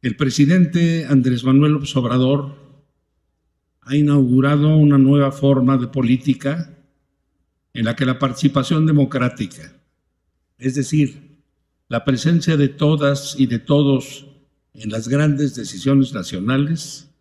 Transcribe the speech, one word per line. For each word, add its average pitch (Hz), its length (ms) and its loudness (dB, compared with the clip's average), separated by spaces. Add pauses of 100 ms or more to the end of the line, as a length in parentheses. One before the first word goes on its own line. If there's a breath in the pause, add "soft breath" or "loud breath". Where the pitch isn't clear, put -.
El 120 120 -4
presidente 165 920 0
Andrés 123 340 0
Manuel 143 300 2
López 143 220 -6
Obrador 131 600 -2 (1300)
ha 135 140 -6
inaugurado 143 800 2
una 143 220 6
nueva 139 320 4
forma 135 460 2
de 123 100 -2
política 135 880 -2 (960)
en 113 120 -4
la 113 100 -2
que 131 100 -4
la 131 140 -2
participación 139 680 0
democrática, 131 880 -2 (880)
es 127 160 -4
decir, 143 680 -4 (460)
la 120 180 -6
presencia 156 520 0
de 143 120 2
todas 147 680 -2
y 131 80 2
de 117 100 -2
todos 139 720 -2 (480)
en 107 160 -10
las 110 160 -8
grandes 143 480 -2
decisiones 127 580 -2
nacionales 127 1080 -6